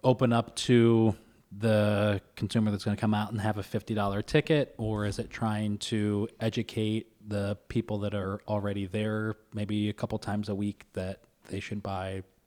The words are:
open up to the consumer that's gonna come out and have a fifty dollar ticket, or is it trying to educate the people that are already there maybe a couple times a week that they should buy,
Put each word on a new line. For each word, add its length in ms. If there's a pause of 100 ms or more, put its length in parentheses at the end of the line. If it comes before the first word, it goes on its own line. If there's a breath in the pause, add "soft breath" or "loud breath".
open 280
up 240
to 600 (420 soft breath)
the 640 (120)
consumer 360
that's 140
gonna 120
come 160
out 180
and 100
have 180
a 40
fifty 300
dollar 300
ticket, 560
or 260
is 140
it 100
trying 500
to 500 (120)
educate 680 (200)
the 300 (100)
people 300
that 160
are 340
already 380
there 500 (160)
maybe 380
a 20
couple 260
times 300
a 60
week 400
that 260 (300)
they 100
should 220
buy, 400 (240)